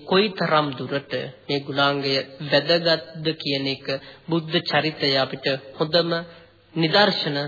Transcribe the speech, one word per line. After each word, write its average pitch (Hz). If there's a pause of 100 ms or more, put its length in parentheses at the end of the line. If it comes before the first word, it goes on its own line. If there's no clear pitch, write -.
කොයිතරම් 165
දුරට 139 (280)
මේ 143
ගුණාංගය 139 (260)
වැදගත්ද 160
කියන 139
එක 135 (380)
බුද්ධ 160
චරිතය 151
අපිට 135 (260)
හොඳම 165 (640)
නිදර්ශන 165 (100)